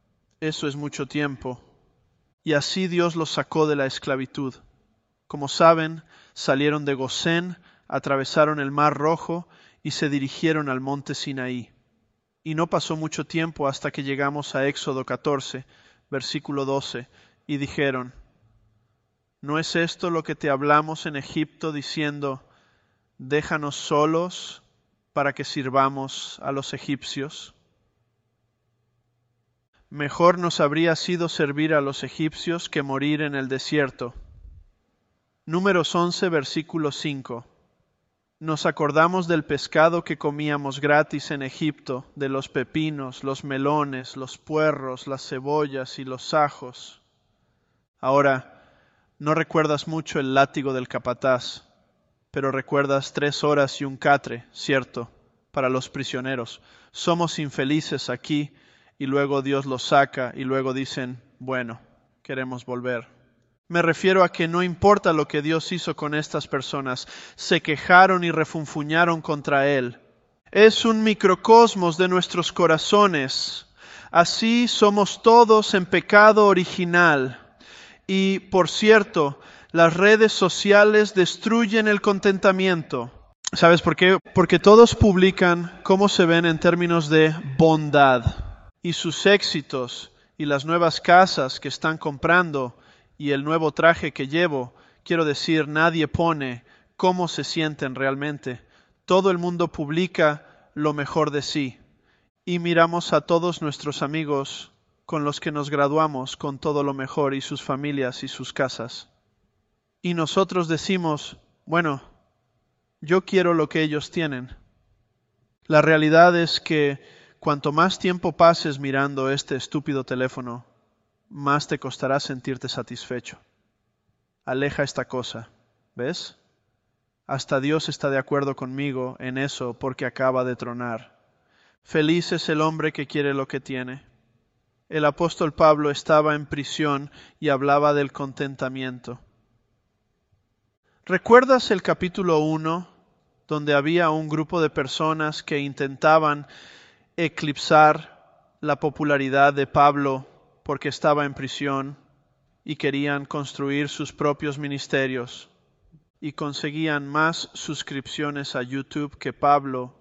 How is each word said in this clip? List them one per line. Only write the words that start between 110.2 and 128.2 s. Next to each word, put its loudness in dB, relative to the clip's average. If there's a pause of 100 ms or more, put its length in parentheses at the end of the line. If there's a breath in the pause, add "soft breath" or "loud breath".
decimos, -4 (300)
"Bueno, 0 (1000)
yo 0
quiero 2
lo 2
que -2
ellos -4
tienen". -6 (1080)
La 4
realidad 6
es 0
que -2 (340 soft breath)
cuanto -2
más 2
tiempo -2
pases 4
mirando -2
este -4
estúpido -4
teléfono, -6 (680)
más -2
te -4
costará -4
sentirte -8
satisfecho. -10 (1080)
Aleja -4
esta -6
cosa, -10 (440)
¿ves? -8 (920)
Hasta -4
Dios -2
está -4
de 0
acuerdo -2